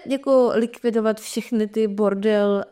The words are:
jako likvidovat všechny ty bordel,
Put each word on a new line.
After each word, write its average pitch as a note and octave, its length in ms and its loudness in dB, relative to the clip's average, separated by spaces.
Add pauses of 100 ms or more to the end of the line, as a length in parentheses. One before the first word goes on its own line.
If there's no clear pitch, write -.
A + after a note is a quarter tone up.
jako C4 480 2
likvidovat A3+ 680 -2
všechny G#3+ 460 -4
ty G#3+ 220 -2
bordel, G3+ 840 0